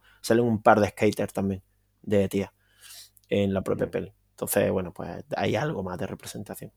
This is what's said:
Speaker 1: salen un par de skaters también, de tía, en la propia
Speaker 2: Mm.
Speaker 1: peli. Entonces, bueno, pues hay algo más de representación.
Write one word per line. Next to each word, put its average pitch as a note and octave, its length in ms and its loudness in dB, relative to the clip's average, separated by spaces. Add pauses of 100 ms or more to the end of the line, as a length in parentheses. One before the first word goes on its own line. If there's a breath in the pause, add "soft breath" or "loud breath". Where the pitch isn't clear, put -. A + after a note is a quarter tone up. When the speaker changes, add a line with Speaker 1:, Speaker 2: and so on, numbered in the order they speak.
(200 soft breath)
Speaker 1:
salen A#2 240 4
un A2+ 160 2
par A2 200 8
de G2 80 6
skaters G#2 440 0
también, G2 300 -2 (400)
de G2 260 2
tía, F#2+ 240 -4 (800 loud breath)
en G2 240 2
la F#2+ 80 -2
propia G2 240 -2
Speaker 2:
Mm. - 40 -4
Speaker 1:
peli. F2+ 220 -8 (200)
Entonces, - 380 0
bueno, F#2 220 -4
pues F2 320 -12 (120)
hay G#2 200 0
algo G#2+ 260 -4
más F2+ 160 -8
de F#2+ 80 -8
representación. - 720 -12